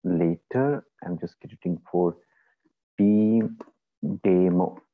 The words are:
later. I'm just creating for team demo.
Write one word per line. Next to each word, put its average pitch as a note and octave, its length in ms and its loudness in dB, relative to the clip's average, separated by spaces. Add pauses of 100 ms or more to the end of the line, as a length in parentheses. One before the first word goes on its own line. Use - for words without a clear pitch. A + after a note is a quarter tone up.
later. C#3+ 800 -2 (220)
I'm F2 140 -8
just - 200 -12
creating - 400 -10 (120)
for F2 260 0 (800)
team G#2+ 640 2 (640)
demo. F#2 580 2 (120)